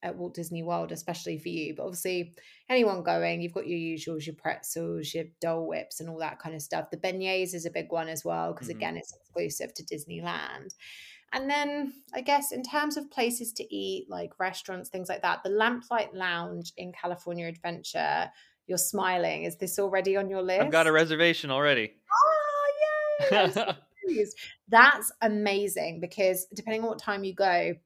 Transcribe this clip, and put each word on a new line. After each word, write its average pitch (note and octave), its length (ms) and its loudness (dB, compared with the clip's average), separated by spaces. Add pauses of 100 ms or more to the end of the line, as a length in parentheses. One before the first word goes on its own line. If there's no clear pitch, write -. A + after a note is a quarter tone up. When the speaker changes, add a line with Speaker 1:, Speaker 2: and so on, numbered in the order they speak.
Speaker 1:
at F3+ 140 -6
Walt F3+ 180 -8
Disney E3+ 300 -6
World, E3+ 280 -2
especially E3 460 -8
for D#3 100 -10
you, D#3+ 260 -6
but - 100 -8
obviously F3 520 -4 (320)
anyone G#3+ 360 4
going, E3+ 380 2
you've E3+ 120 -6
got F#3+ 140 -4
your E3+ 100 -2
usuals, D#3+ 480 -6
your D#3 100 -10
pretzels, E3 800 -6
your E3 100 -4 (160)
Dole E3 280 -2
Whips D#3+ 320 -6
and E3 100 -10
all D#3+ 100 -10
that D3+ 200 -8
kind D#3+ 160 -10
of D3+ 60 -10
stuff. D#3+ 280 -4
The F3 80 -8
beignets F#3 560 -2
is E3 120 -6
a E3+ 40 -4
big E3 220 -6
one E3 160 -2
as D#3+ 160 -8
well, E3 300 -2
'cause C3+ 140 -12
Speaker 2:
Mm-hmm. - 20 -8
Speaker 1:
again, E3 280 -6
it's - 180 -16
exclusive - 580 -6
to D#3 100 -14
Disneyland. D3 920 -10 (580)
And C4+ 180 -2
then C#4+ 440 -2 (200)
I B3+ 80 -4
guess C#4+ 300 2
in B3+ 120 -6
terms D4 340 0
of C#4+ 120 -10
places A#3+ 440 -2
to - 220 -10
eat, F#3+ 340 -6
like, F3 300 -10
restaurants, F#3 500 -6
things F#3 200 -8
like - 120 -4
that, F3 220 0
the F#3+ 60 0
Lamplight A3+ 640 0
Lounge F3 600 -4
in F3+ 160 -12
California F3 560 -6
Adventure, E3+ 840 -2 (360)
you're F3+ 120 -2
smiling. F3 680 0
Is E3+ 140 -6
this F#3 200 -4
already F#3+ 380 2
on G3 140 0
your F#3+ 120 -2
list? F#3 160 2
Speaker 2:
I've G#3 120 4
got D#3+ 160 6
a D#3 60 6
reservation D#3+ 580 4
already. C3+ 440 4 (180)
Speaker 1:
Oh, D5 680 4
yay! D5+ 600 2
I'm - 100 4
so G3+ 80 0 (200)
Speaker 2:
<laughs> - 240 -20
Speaker 1:
pleased. A3+ 340 -2 (300)
That's A#3 440 10 (100)
amazing G3+ 800 0
because F#3 540 0
depending A3 280 -4
on A#3 60 0
what A3 100 -4
time G3 260 -4
you F#3+ 100 -4
go F3 400 4 (120)